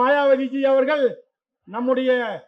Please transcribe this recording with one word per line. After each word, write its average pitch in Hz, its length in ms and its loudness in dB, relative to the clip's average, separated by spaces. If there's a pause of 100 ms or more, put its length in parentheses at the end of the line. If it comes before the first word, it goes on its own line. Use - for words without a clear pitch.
மாயாவதிஜி 269 640 0
அவர்கள் 269 420 2 (600)
நம்முடைய 247 840 -2